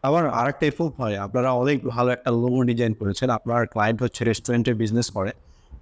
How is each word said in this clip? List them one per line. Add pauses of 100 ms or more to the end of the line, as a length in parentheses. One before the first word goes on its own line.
আবার
আরেকটা
এরকম
হয়,
আপনারা
অনেক
ভালো
একটা
লোগো
ডিজাইন
করেছেন,
আপনার
ক্লায়েন্ট
হচ্ছে
রেস্টুরেন্টে
বিজনেস
করে, (520)